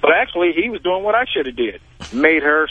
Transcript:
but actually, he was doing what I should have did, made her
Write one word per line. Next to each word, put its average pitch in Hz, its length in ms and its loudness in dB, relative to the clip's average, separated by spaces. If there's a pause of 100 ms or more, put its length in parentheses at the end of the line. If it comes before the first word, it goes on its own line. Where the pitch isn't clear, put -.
but 151 120 4
actually, 175 420 2
he 185 140 0
was 214 140 -8
doing 185 200 -2
what 214 120 0
I 240 180 2
should 147 140 -4
have 123 100 -10
did, 107 240 -4 (320)
made 151 300 2
her 151 280 2